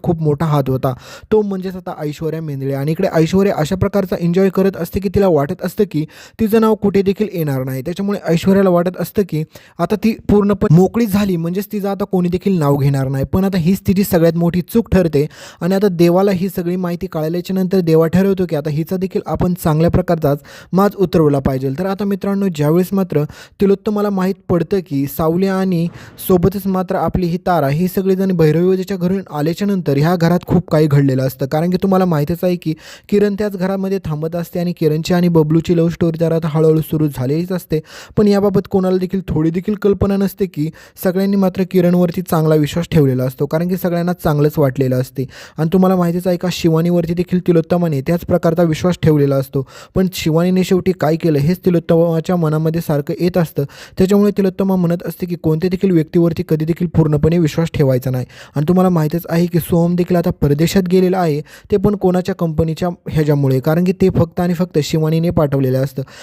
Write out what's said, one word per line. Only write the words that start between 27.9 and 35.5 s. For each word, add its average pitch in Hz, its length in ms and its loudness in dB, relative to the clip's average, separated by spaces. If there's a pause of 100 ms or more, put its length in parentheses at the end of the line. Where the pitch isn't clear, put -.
भैरवी 165 340 2
वजेच्या 185 300 0
घरून 180 340 -2
आल्याच्या 165 380 -2
नंतर 160 300 0
ह्या 165 180 2
घरात 170 300 0
खूप - 240 0
काही 156 160 4
घडलेलं 139 360 2
असतं, 131 240 -4
कारण 156 240 -2
की 180 120 2
तुम्हाला 190 220 2
माहीतच 156 300 0
आहे 180 220 0
की 165 160 -4 (360)
किरण 202 260 2
त्याच 202 220 -4
घरामध्ये 190 480 -2
थांबत 160 320 -6
असते 170 240 -6
आणि 175 120 -2
किरणची 160 420 0
आणि 175 140 4
बबलूची 165 480 2